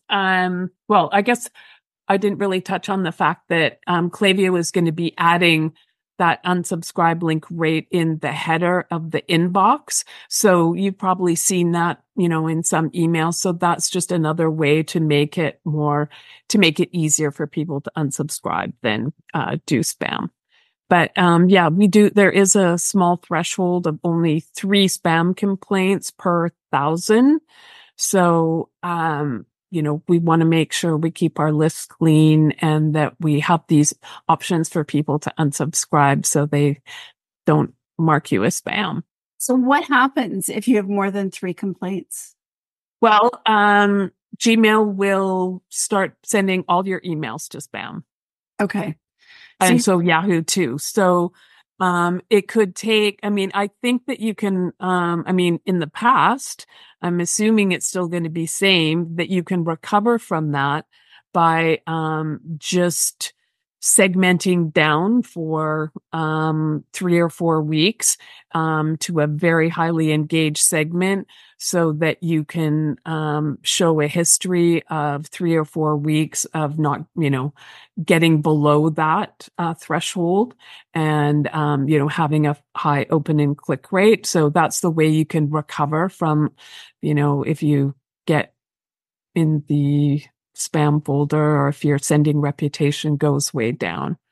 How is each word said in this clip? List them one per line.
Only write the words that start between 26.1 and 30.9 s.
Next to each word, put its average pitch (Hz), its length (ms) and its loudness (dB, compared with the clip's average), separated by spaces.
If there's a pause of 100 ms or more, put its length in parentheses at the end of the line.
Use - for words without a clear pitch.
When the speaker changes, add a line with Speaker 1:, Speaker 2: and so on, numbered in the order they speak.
Speaker 1:
per 170 400 -2 (200)
thousand. 214 680 2 (540)
So, 165 760 0 (140)
um, 156 640 -4 (260)
you 165 80 -2
know, 147 280 -2
we 170 100 4
wanna 165 240 4
make 165 300 2
sure 165 240 -2